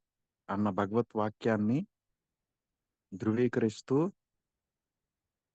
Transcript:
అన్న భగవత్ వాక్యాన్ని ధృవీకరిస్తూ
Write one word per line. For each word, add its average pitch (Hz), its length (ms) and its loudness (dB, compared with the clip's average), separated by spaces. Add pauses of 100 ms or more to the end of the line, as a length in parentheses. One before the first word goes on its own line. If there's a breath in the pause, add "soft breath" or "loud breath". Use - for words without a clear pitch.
(480)
అన్న 101 220 0
భగవత్ 101 460 0
వాక్యాన్ని 107 640 0 (1300)
ధృవీకరిస్తూ 113 840 0 (1600)